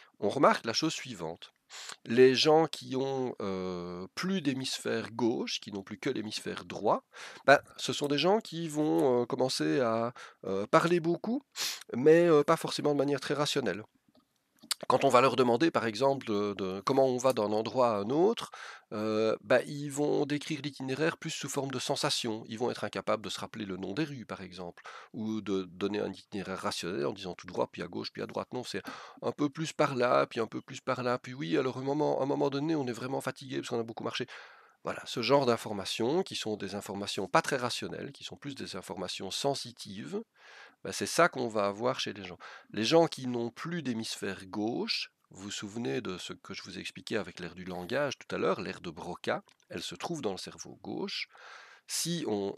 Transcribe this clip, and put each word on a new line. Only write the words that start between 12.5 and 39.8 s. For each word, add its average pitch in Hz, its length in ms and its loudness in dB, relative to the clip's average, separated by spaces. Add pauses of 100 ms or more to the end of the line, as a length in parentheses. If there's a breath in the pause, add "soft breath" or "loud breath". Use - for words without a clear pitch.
forcément 147 360 0
de 143 60 0
manière 143 220 2
très - 140 -2
rationnelle. 127 480 0 (1080)
Quand - 160 4
on 139 40 8
va 120 140 8
leur 127 140 6
demander, 147 340 6
par 113 160 2
exemple, 131 400 2
de, 104 260 2
de 98 280 -4
comment 135 260 4
on 127 100 2
va 127 160 2
d'un 107 180 2
endroit 113 460 2
à 101 40 0
un 104 100 -2
autre, 180 400 2 (420 loud breath)
heu, 110 480 0
bah, - 220 4
ils 147 260 -6
vont 147 380 0
décrire 143 340 -4
l'itinéraire 135 560 -2
plus - 140 -8
sous - 180 -6
forme 139 220 -2
de 127 80 -2
sensation. 123 680 -2
Ils 110 120 -8
vont 120 120 2
être 113 140 -4
incapables 104 400 0
de 95 60 -6
se - 100 -6
rappeler 107 240 -6
le 95 140 -4
nom 95 160 -6
des 151 100 0
rues, 139 220 -10
par 95 160 -8
exemple, 87 400 -12 (320 loud breath)
ou 110 260 -2
de 98 220 0
donner 98 380 -2
un 98 120 -2
itinéraire 95 480 -8
rationnel 101 460 -2
en 123 80 -2
disant 92 200 -8
tout - 120 -16
droit, 120 260 0
puis - 80 -10
à 87 80 -6
gauche, 107 240 -8
puis - 80 -8
à 98 60 -4
droite. 98 260 -6
Non, 123 120 -6
c'est - 180 -8 (400 loud breath)
un 120 100 -2
peu 147 160 0
plus 156 240 -6
par 143 220 2
là, 127 320 6
puis - 140 -4
un 113 60 0
peu 120 140 -8
plus - 220 -14
par 127 200 -2
là, 123 160 2
puis 127 140 -12
oui, 156 240 -2
alors 131 220 2
un 131 40 -6
moment, 143 380 2
un 135 60 0
moment 143 240 2
donné, 143 240 0
on 143 120 0
est 123 60 -2
vraiment 131 300 -4
fatigué 131 340 -6
parce 139 140 -6
qu'on 120 100 0
a 117 40 0
beaucoup 113 200 -8
marché. 117 220 -4 (580 loud breath)
Voilà, - 220 -6
ce - 140 -4
genre 131 260 6
d'informations, 117 760 0
qui 147 140 -6
sont 107 200 -4
des 98 200 -6
informations 98 500 -4
pas 160 160 4
très - 140 0
rationnelles, 107 560 -4
qui - 100 -16
sont - 140 -12
plus 143 180 -10
des 95 220 -10
informations 92 560 -6
sensitives, 131 920 -4 (600 loud breath)